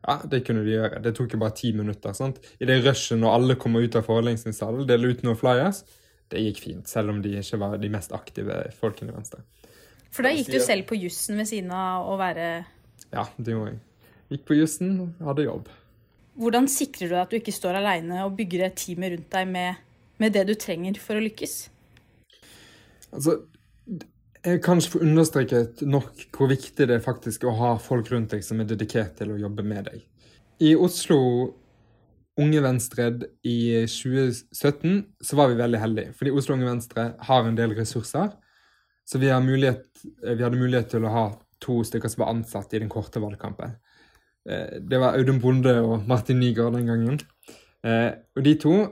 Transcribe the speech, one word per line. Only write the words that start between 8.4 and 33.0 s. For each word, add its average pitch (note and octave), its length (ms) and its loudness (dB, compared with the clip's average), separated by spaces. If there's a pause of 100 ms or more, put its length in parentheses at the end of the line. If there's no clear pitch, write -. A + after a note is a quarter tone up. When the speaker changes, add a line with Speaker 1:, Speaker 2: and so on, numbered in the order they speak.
Speaker 1:
folkene - 380 -6
i - 20 -12
Venstre. - 300 -16 (680)
Speaker 2:
For B3+ 160 -2
da D4 80 2
gikk C4+ 160 -4
du C4 60 0
Speaker 1:
Ja. B3 80 2
Speaker 2:
selv G3 240 0
på A3+ 100 -4
jussen F#3 400 -6
ved G#3+ 80 -4
siden F#3+ 240 -6
av F#3 320 -4
å G3 160 -4
være E3+ 460 -4 (480)
Speaker 1:
Ja, G#2+ 140 -6 (100)
det A2+ 160 -4
gjorde G#2+ 180 -4
jeg. A2+ 80 -12 (520)
Gikk C#3 140 -8
på D3+ 140 4
jussen, F3+ 540 -2 (100)
hadde C#3+ 240 -2
jobb. - 220 -8 (640)
Speaker 2:
Hvordan A#3+ 320 2
sikrer C4 400 -4
du F3 80 -2
at F3+ 160 0
du A#3 80 -2
ikke A3 160 -6
står F#3+ 240 -2
alene F3+ 460 -2
og G3 100 -6
bygger F#3+ 300 -2
et F#3+ 100 -4
team F3+ 320 -8
rundt E3+ 240 -8
deg F#3+ 160 -2
med, F3+ 300 -4 (420)
med A3 160 4
det F#3+ 120 4
du G#3 80 0
trenger F#3+ 440 -6
for - 160 -6
å A3 80 -2
lykkes? - 460 -8 (1400)
Speaker 1:
Altså, D3+ 240 2 (1080)
jeg F3 200 2
kan F3 160 4
ikke - 180 -2
få D#3+ 100 2
understreket C#3 800 4
nok C#3 480 -2
hvor C3+ 160 4
viktig C3+ 400 0
det A#2 80 4
er A2+ 80 -4
faktisk B2 400 -4
å A#2 80 0
ha A#2+ 220 2
folk A#2 340 -2
rundt A2+ 240 -2
deg G2+ 80 -6
som A2 160 -4
er G#2+ 80 -2
dedikert G#2+ 480 -2
til G#2+ 160 -6
å G#2 80 -6
jobbe G#2 240 -6
med G2 240 -6
deg. - 160 -14 (560)
I D#3 160 8
Oslo... C3 800 2 (840)
Unge D3+ 240 4
Venstre B2 460 0 (420)